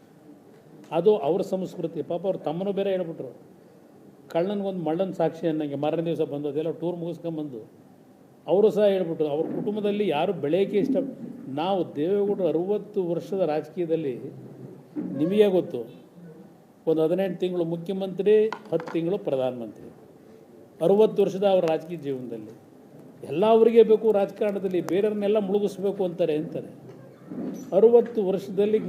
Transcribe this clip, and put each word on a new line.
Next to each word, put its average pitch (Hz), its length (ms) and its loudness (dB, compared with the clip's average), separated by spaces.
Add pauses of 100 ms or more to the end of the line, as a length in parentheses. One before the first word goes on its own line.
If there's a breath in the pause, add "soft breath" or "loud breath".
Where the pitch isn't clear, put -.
(920)
ಅದು 180 240 4
ಅವ್ರ 180 260 -2
ಸಂಸ್ಕೃತಿ. 175 600 -6
ಪಾಪ 170 220 -6
ಅವ್ರ 190 120 -2
ತಮ್ಮನೂ 185 360 -4
ಬೇರೆ 196 180 -2
ಹೇಳ್ಬಿಟ್ರು, 165 460 -6 (920)
ಕಳ್ಳನಿಗೊಂದು 190 540 -2
ಮಳ್ಳನ 170 260 0
ಸಾಕ್ಷಿ 160 380 -2
ಅನ್ನಂಗೆ 151 260 -2
ಮಾರನೇ 156 320 -2
ದಿವಸ 156 140 -2
ಬಂದು 147 280 -2
ಅದೆಲ್ಲ 156 220 -2
ಟೂರ್ 170 260 -6
ಮುಗಿಸ್ಕೊಂಬಂದು 165 640 -8 (840)
ಅವರು 196 240 6
ಸಹ 208 140 2
ಹೇಳ್ಬಿಟ್ರು, 165 440 2
ಅವ್ರ 151 180 -2
ಕುಟುಂಬದಲ್ಲಿ 208 640 -2
ಯಾರು 165 240 0
ಬೆಳೆಯೋಕ್ಕೆ 175 460 0
ಇಷ್ಟ. 226 180 0 (520)
ನಾವು 156 480 -2
ದೇವೇಗೌಡರು 190 520 0
ಅರವತ್ತು 190 560 -2
ವರ್ಷದ 170 360 -4
ರಾಜಕೀಯದಲ್ಲಿ 156 720 -2 (1040)
ನಿಮಗೆ 196 320 4
ಗೊತ್ತು, 170 320 0 (1080)
ಒಂದು 160 160 2
ಹದಿನೆಂಟು 180 380 0
ತಿಂಗಳು 180 240 -2
ಮುಖ್ಯಮಂತ್ರಿ, 190 840 2
ಹತ್ತು - 460 -4
ತಿಂಗಳು 170 260 0
ಪ್ರಧಾನಮಂತ್ರಿ. 127 680 -4 (960)
ಅರವತ್ತು 208 400 6
ವರ್ಷದ 196 300 0
ಅವ್ರ 180 180 4
ರಾಜಕೀಯ 160 320 -6
ಜೀವನದಲ್ಲಿ 117 500 -8 (760)
ಎಲ್ಲ 170 140 0 (100)
ಅವರಿಗೆ 226 260 8 (100)
ಬೇಕು 220 280 4
ರಾಜಕಾರಣದಲ್ಲಿ, 196 640 -2 (100)
ಬೇರೆಯವ್ರನ್ನೆಲ್ಲ 208 560 0
ಮುಳುಗಿಸ್ಬೇಕು 196 640 -2
ಅಂತಾರೆ, 165 320 2
ಅಂತಾರೆ. - 300 -8 (1080)
ಅರವತ್ತು 233 500 6
ವರ್ಷದಲ್ಲಿ 202 500 0 (100)